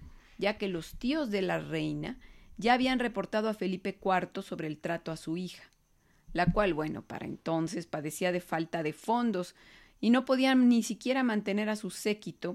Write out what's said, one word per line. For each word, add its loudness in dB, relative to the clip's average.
ya 0
que -2
los -6
tíos 0
de 0
la 0
reina -4
ya 4
habían 2
reportado -2
a 0
Felipe -4
cuarto 0
sobre -8
el -6
trato -4
a -6
su -6
hija, -8
la 4
cual, 2
bueno, -4
para -12
entonces -2
padecía -2
de 0
falta -4
de 0
fondos 0
y 4
no 6
podía 4
ni 8
siquiera -2
mantener 0
a 0
su -8
séquito, -4